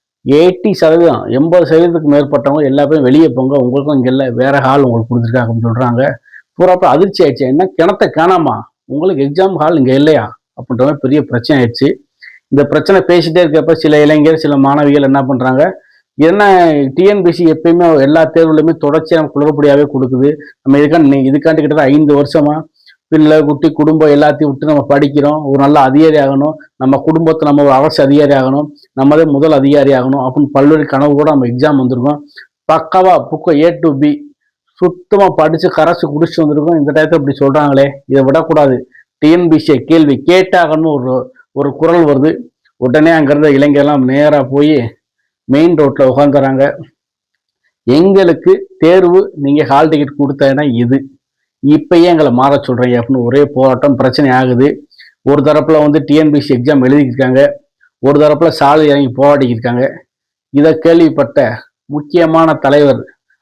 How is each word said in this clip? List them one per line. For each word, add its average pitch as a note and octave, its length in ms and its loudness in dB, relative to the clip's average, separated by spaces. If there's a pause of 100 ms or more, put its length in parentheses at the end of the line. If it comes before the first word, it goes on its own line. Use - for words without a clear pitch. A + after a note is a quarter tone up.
(260)
எயிட்டி F3+ 460 0
சதவீதம், D#3+ 540 0
எண்பது E3 400 0
சதவீதத்துக்கு D#3+ 440 0
மேற்பட்டவங்க C#3+ 540 0
எல்லா C#3 220 0
பேரும் D3 180 0
"வெளியே C#3+ 260 4
போங்க, C3 340 -2
உங்களுக்கும் C#3 320 -2
இங்க B2+ 140 -2
இல்ல, C3 220 -2
வேற C3+ 280 -2
ஹால் C3+ 240 0
உங்களுக்கு A#2+ 260 -2
கொடுத்துருக்காங்க," A#2+ 380 -2
அப்படின்னு A#2 200 -4
சொல்றாங்க. A#2+ 340 -2 (520)
பூரா F3+ 180 0
அப்புறம் F3+ 240 0
அதிர்ச்சி F#3+ 280 0
ஆயிடுச்சு. C#3 240 0
"என்ன, D#3 280 0
கிணத்த F#3+ 360 0
காணாமா? D#3+ 440 0 (300)
உங்களுக்கு D3 380 -4
எக்ஸாம் F#3 320 -2
ஹால் D3+ 220 -2
இங்க C3 160 0
இல்லையா?" C#3+ 320 0 (240)
அப்படின்ற B2 340 -6
மாதிரி C#3+ 180 0
பெரிய C#3+ 200 0
பிரச்சனை A#2+ 360 -4
ஆயிடுச்சு. B2+ 320 -2 (580)
இந்த C#3 180 0
பிரச்சனை F#3 360 0
பேசிட்டே F3 420 0
இருக்கப்ப D#3+ 300 0
சில D3+ 280 0
இளைஞர், D3+ 360 2
சில D3 200 -2
மாணவிகள் C#3+ 440 2
என்ன C3+ 220 0
பண்றாங்க, C3 380 -2 (520)
"என்ன, E3+ 300 0 (500)
டி D#3+ 100 0
என் G3+ 200 2
பி F3 80 2
சி E3+ 140 -2
எப்பயுமே E3 560 2
எல்லா D#3 220 2
தேர்வுலையுமே D#3+ 560 0
தொடர்ச்சியா D#3 400 -2
நம்ம D3+ 140 -4
குளறுபடியாவே D3 540 0
கொடுக்குது, C3 420 -2 (320)
நம்ம C#3 180 2
இதுக்காண்டி, D3 440 2
இதுக்காண்டி D3 380 0
கிட்டத்தட்ட D3+ 220 0
ஐந்து D3 320 2
வருஷமா C#3+ 400 0 (520)
பிள்ளை D#3 340 2
குட்டி D3 300 -2
குடும்பம் D#3 380 0
எல்லாத்தையும் D3 400 0
விட்டு C3+ 160 -6
நம்ம D3 240 0
படிக்கிறோம், C#3+ 540 0
ஒரு C#3 160 -2
நல்ல C#3+ 200 2
அதிகாரி D#3 380 2
ஆகணும், C#3 340 0 (240)
நம்ம C3+ 220 0
குடும்பத்தை D#3+ 500 -2
நம்ம D3 160 2
ஒரு C#3 80 2
அரசு C#3+ 320 0
அதிகாரி C#3+ 300 2
ஆகணும், C3+ 340 -2 (260)
நம்மளே C#3+ 320 2
முதல் D3+ 260 0
அதிகாரி C#3 400 2
ஆகணும்" C3 300 -2
அப்படின்னு C3+ 300 -2
பல்வேறு C#3+ 340 2
கனவு C#3+ 280 -2
கூட D3+ 160 0
நம்ம C#3 180 0
எக்ஸாம் C3+ 320 -2
வந்திருக்கோம். B2+ 400 -4 (460)
பக்காவா F#3 500 0 (100)
புக்கை D#3 300 -4 (100)
A E3+ 140 2
to D#3+ 180 0
B D3 140 0 (680)
சுத்தமா F#3 560 0
படிச்சு D#3+ 340 -2
கரைச்சு E3+ 360 -2
குடிச்சு D#3 320 -4
வந்திருக்கோம். D3+ 400 0
இந்த D3 140 -2
டயத்தை D#3 220 0
இப்படி C#3 260 -2
சொல்றாங்களே, C#3 480 0 (180)
இதை C3+ 180 0
விடக்கூடாது, D3+ 520 0 (420)
டி D3+ 140 2
என் F3 160 2
பி D#3 120 2
சியை C#3+ 240 0
கேள்வி D3 420 2
கேட்டாகணும்னு E3 680 0
ஒரு, B2+ 220 -4 (360)
ஒரு C#3 240 -4
குரல் E3 280 2
வருது. C#3+ 280 0 (460)
உடனே D3+ 340 0
அங்கிருந்த D3 400 2
இளைஞர்லாம் C#3+ 520 2
நேரா C#3+ 400 0
போய் C#3+ 320 0 (680)
மெயின் D#3 320 0
ரோட்ல C#3+ 280 0
உட்காந்துறாங்க. C3+ 600 0 (1200)
"எங்களுக்கு F3+ 840 2 (100)
தேர்வு F3+ 580 2
நீங்க C#3+ 280 -2
ஹால் C#3 240 0
டிக்கெட் D3 300 -4
கொடுத்த C#3 300 -2
இடம் C3+ 240 -2
இது, A#2+ 260 -2 (680)
இப்பயே D#3+ 360 2
எங்களை D#3+ 280 2
மாற C3 240 0
சொல்றீங்க?" B2 420 -2
அப்படின்னு A#2+ 260 -4
ஒரே C3+ 300 0
போராட்டம், C3 420 0
பிரச்சனை C3 360 0
ஆகுது. B2+ 360 0 (540)
ஒரு C#3+ 220 0
தரப்புல D3+ 360 2
வந்து D3+ 240 0
டி C#3+ 120 -2
என் D#3 160 2
பி D3 100 0
சி - 140 -2
எக்ஸாம் B2+ 280 0
எழுதிக்கிருக்காங்க, C3 580 0 (580)
ஒரு C#3+ 200 0
தரப்புல D3+ 280 2
சாலை D3+ 400 0
இறங்கி C#3+ 240 0 (100)
போராடிக்கிருக்காங்க. B2 640 0 (640)
இதை D#3 280 2
கேள்விப்பட்ட C#3+ 800 0 (280)
முக்கியமான D#3+ 680 -2
தலைவர், C#3 480 0 (400)